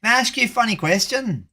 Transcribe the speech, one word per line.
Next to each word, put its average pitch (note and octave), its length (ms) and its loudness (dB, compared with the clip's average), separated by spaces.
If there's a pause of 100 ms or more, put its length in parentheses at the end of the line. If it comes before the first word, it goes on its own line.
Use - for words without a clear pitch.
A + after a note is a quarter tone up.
Can A3 120 0
I B3 60 4
ask B3 180 -2
you B3+ 80 0
a - 20 -2
funny A3+ 300 0
question? G3 760 -2